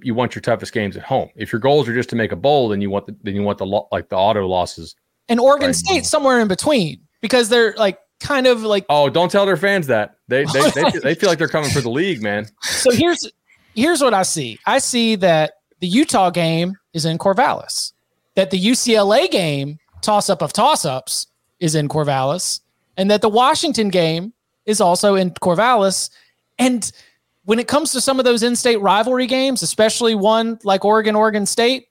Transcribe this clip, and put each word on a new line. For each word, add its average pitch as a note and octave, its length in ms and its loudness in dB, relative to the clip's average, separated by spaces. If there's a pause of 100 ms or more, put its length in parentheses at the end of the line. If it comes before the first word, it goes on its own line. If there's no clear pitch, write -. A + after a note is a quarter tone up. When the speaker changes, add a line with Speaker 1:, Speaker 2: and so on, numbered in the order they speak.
Speaker 1:
you A#2 100 -4
want A#2+ 220 -2
your G#2+ 60 -12
toughest - 320 -4
games G2 240 -4
at - 60 -14
home. - 340 -4
If G#2+ 160 -8
your A2+ 80 -4
goals C#3 260 2
are A#2 60 -4
just A#2+ 160 -2
to A#2+ 80 -4
make A2 160 -2
a - 20 -8
bowl, C3+ 320 2
then G2+ 140 -2
you G2+ 80 -4
want G2+ 160 -4
the, G#2+ 180 -16
then G2 100 -6
you G2+ 80 -2
want G2+ 160 -2
the G2 80 -6
lo-, G2 260 -4
like, F#2 180 -6
the F#2+ 80 -4
auto G2+ 280 0
losses. F2 500 -4 (340)
Speaker 2:
And A#3 100 2
Oregon C#4 280 4
Speaker 1:
Right. C4 80 0
Speaker 2:
State F#3+ 300 -2
somewhere C4+ 360 2
in G#3+ 80 0
between F#3 500 -2 (220)
because A#3 260 0
they're, A3+ 300 2
like, G3+ 220 -2 (200)
kind C4 280 -2
of, A#3+ 160 2
like, G3+ 260 -2
Speaker 1:
Oh, D3 200 4
don't E3+ 220 0
tell G3+ 140 2
their F#3+ 100 2
fans F#3 320 0
that. A2 300 0 (100)
They, C3 160 0
they, B3+ 280 2
they, E3 280 0
Speaker 2:
<laughs> - 40 -12
Speaker 1:
they D3+ 120 0
feel G3 140 0
like E3 100 0
they're E3 80 0
coming D3+ 240 -2
for C#3+ 80 0
the A#2+ 100 -4
league, D3 320 -2
man. G#2 260 -4 (160)
Speaker 2:
So - 280 0
here's, D4+ 340 0 (500)
here's D4 260 2
what B3+ 120 2
I F#3+ 100 2
see. B2 420 -6
I - 140 2
see A3+ 380 0
that E3 360 2 (260)
the F3+ 80 -6
Utah G3+ 420 2
game E3+ 460 -2 (180)
is D#3 120 -4
in E3 120 -2
Corvallis, - 760 -2 (420)
that F#3+ 160 0
the G3 60 -2
U G#3+ 180 2
C A#3+ 200 0
L G3+ 180 4
A D4+ 140 4
game, D3+ 520 -4 (220)
toss-up G#3 400 0
of D3+ 120 -6
toss-ups, G3+ 720 -2 (320)
is D#3+ 160 0
in D3+ 120 0
Corvallis, C#3+ 720 -2 (380)
and F#3+ 140 0
that G#3 100 2
the A3 80 2
Washington B3 600 2
game E3+ 440 0 (320)
is G#3+ 160 -2
also F#3+ 340 2
in F#3 160 0
Corvallis. G3 760 0 (500)
And B3 300 0 (560)
when A3 140 0
it A#3 80 -4
comes D4+ 240 0
to B3+ 100 -4
some C4+ 180 0
of B3+ 60 2
those A#3+ 180 2
in-state A#3+ 380 0
rivalry A3+ 460 2
games, C4 340 -2
especially A3 540 0
one A3 480 0
like G3 220 0
Oregon, G#3+ 300 2
Oregon G#3+ 300 2
State A#3+ 460 0